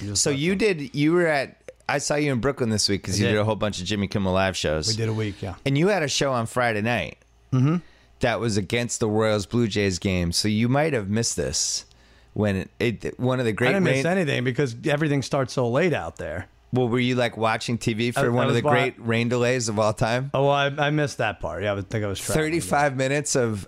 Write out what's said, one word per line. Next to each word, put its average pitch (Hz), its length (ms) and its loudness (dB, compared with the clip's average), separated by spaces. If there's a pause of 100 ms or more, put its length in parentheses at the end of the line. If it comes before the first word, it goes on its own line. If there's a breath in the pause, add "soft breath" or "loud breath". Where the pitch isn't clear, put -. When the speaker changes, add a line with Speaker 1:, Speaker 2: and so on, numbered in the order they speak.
Speaker 1:
You 101 80 -6
just 101 120 -2
Speaker 2:
So 160 80 0
Speaker 1:
have 139 100 0
Speaker 2:
you 180 160 2
Speaker 1:
to 208 180 2
Speaker 2:
did, 143 220 -8
you 147 180 2
were 175 120 4
at, 143 300 0 (340)
I 139 80 0
saw 147 180 -2
you 147 160 2
in 123 80 0
Brooklyn 131 300 0
this 107 180 2
week 98 160 0
'cause 95 120 -4
Speaker 1:
We 104 60 2
Speaker 2:
you 110 40 4
Speaker 1:
did. 117 80 2
Speaker 2:
did 107 60 4
a 104 40 2
whole 110 120 0
bunch 101 260 -2
of 87 60 -6
Jimmy 101 200 0
Kimmel 95 240 0
Live 95 240 2
shows. 78 320 0
Speaker 1:
We 110 80 -2
did 110 140 -2
a 110 40 -2
week, 107 280 -4
yeah. 95 140 -8 (100)
Speaker 2:
And 139 100 2
you 160 120 4
had 190 160 2
a 143 40 -2
show 139 240 0
on 117 140 0
Friday 117 360 0
night 107 360 -2 (340)
Speaker 1:
Mm-hmm. 135 260 4 (420 soft breath)
Speaker 2:
that 113 200 2
was 110 180 0
against 113 420 -2
the 117 80 0
Royals 107 400 2
Blue 120 200 2
Jays 98 300 0
game. 90 340 0
So - 160 -2
you 110 220 2
might 147 240 2
have 101 160 -2
missed 113 260 -2
this - 500 -4 (480 soft breath)
when 101 360 -2 (100)
it, 101 400 -4
one 127 200 0
of 123 80 -2
the 110 60 2
great 120 160 0
Speaker 1:
I - 40 2
didn't 190 120 2
miss 135 200 2
Speaker 2:
rain 180 120 0
Speaker 1:
anything 135 260 0
because 127 320 -2 (100)
everything 143 380 0
starts 135 300 -2
so 123 140 0
late 151 260 2
out 85 240 -6
there. 85 300 -8 (240)
Speaker 2:
Well, 127 160 2
were 120 120 2
you, 123 160 2
like, 120 200 0
watching 113 440 -2
T 117 140 0
V 117 180 -2
for 135 160 0
Speaker 1:
I, - 20 2
Speaker 2:
one 123 120 2
Speaker 1:
I 120 80 2
Speaker 2:
of 120 40 2
Speaker 1:
was 117 80 2
Speaker 2:
the - 60 -2
Speaker 1:
wa- 147 60 4
Speaker 2:
great 127 260 2
rain 117 280 0
delays 120 420 2
of 107 100 0
all 107 120 4
time? 120 440 -2
Speaker 1:
Oh, 139 140 2
I, 143 180 2
I 143 240 -2
missed 151 260 0
that 107 220 -2
part. 82 240 -6
Yeah, 104 80 0
I - 20 0
would 98 160 -4
think 107 160 -2
I - 20 -2
was 98 120 -4
traveling. 156 260 0
Speaker 2:
Thirty-five 147 500 0
minutes 135 400 0
of 113 320 0